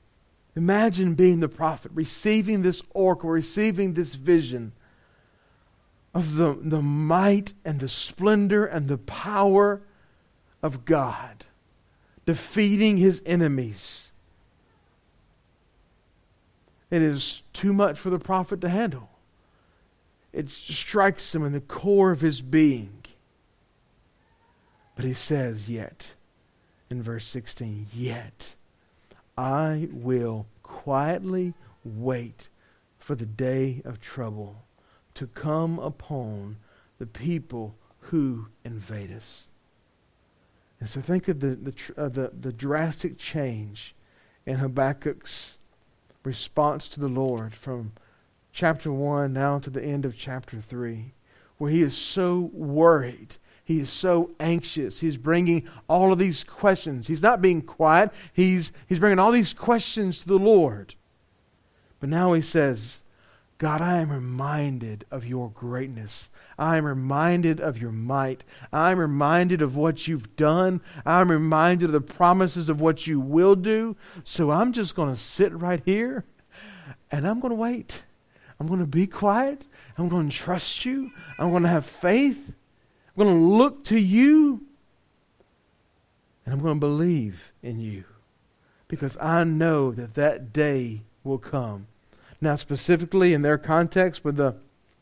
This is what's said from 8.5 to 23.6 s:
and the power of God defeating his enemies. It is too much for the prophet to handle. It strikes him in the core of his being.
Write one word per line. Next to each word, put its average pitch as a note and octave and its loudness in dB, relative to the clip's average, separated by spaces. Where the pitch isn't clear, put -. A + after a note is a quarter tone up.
and D#3 -4
the C3+ -2
power G3+ 2
of B2+ -6
God - -2
defeating G3+ 2
his F#3 4
enemies. C#3 -2
It E3+ 2
is D3 0
too G3+ 0
much G3 2
for F#3+ -6
the F3+ -2
prophet F#3 -4
to F3+ -4
handle. F3 -4
It C#3+ -8
strikes - -2
him D#3 -2
in C#3+ -4
the C#3+ -4
core G3 2
of D3+ 0
his D3 0
being. B2+ 2